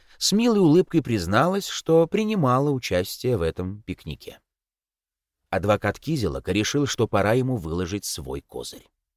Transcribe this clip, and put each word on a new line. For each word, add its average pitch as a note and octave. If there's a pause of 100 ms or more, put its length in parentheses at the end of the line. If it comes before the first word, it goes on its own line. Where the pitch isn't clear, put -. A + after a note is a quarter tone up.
(180)
с -
милой A3
улыбкой E3
призналась, B2
что E3
принимала D#3
участие B2
в E2
этом F#2
пикнике. - (1080)
Адвокат G2+
Кизелок F#2+
решил, A2
что A2+
пора G#2
ему B2+
выложить F2
свой C#2
козырь. - (280)